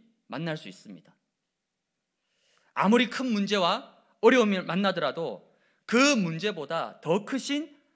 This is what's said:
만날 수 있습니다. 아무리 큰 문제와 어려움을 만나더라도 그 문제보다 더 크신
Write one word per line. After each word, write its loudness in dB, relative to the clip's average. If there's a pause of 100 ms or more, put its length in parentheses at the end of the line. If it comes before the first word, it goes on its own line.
(260)
만날 -6
수 -16
있습니다. -20 (1600)
아무리 4
큰 -4
문제와 0 (240)
어려움을 4
만나더라도 -4 (300)
그 4
문제보다 -4
더 -2
크신 -6 (220)